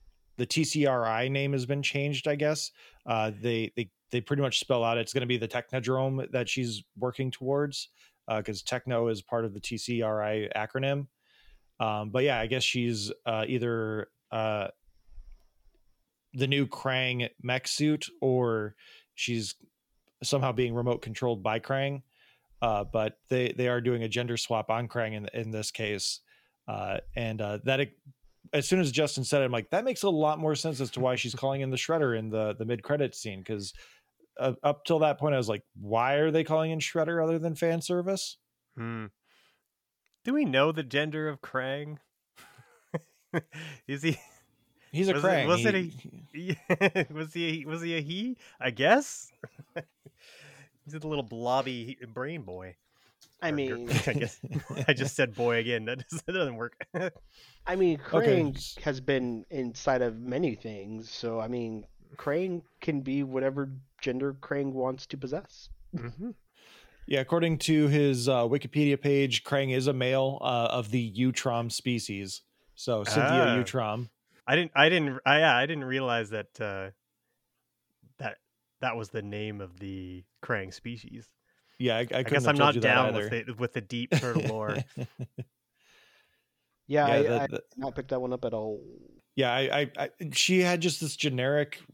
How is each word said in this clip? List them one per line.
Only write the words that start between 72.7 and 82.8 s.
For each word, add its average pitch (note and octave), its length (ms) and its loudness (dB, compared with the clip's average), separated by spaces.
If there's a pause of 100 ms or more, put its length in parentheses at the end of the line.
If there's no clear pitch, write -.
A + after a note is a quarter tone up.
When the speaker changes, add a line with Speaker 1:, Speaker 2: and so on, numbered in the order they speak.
Speaker 1:
So A2 300 -2
Cynthia C#3 420 4
Speaker 2:
Ah. B2 100 4
Speaker 1:
Utrom. A#2+ 520 -2 (380)
Speaker 2:
I B2+ 100 2
didn't, E3+ 200 2
I D3 120 10
didn't, D3+ 380 2
I, C#3+ 140 8
yeah, D3+ 160 8
I B2+ 100 4
didn't D3+ 180 -4
realize B2 460 0
that, G#2+ 300 -6
uh, G2 300 -6 (1300)
that, A#2+ 200 -8 (420)
that B2 160 -2
was A2 140 -8
the G#2+ 120 -6
name G#2 380 -6
of F2+ 200 -14
the F#2 440 -10 (180)
Krang G2 320 -4
species. A#2 520 -14 (520)
Speaker 1:
Yeah, B2 180 2
I, - 20 2
I - 20 2
Speaker 2:
I B2 40 0
Speaker 1:
couldn't B2+ 200 0
Speaker 2:
guess C3+ 200 4
Speaker 1:
have B2+ 40 4
Speaker 2:
I'm C#3+ 80 6
Speaker 1:
told - 20 0
Speaker 2:
not C#3+ 180 8
Speaker 1:
you A#2+ 60 0